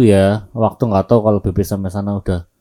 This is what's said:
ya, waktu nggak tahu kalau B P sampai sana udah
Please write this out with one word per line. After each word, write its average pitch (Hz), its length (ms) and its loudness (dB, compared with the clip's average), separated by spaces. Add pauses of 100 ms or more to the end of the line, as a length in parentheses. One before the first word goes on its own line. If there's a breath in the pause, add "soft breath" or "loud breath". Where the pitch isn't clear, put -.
ya, 98 200 4 (280)
waktu 110 320 -2
nggak 98 220 0
tahu 120 160 4
kalau 104 160 2
B 101 100 -4
P 92 160 -2
sampai 98 240 -6
sana 101 240 -6
udah 92 320 -6 (160)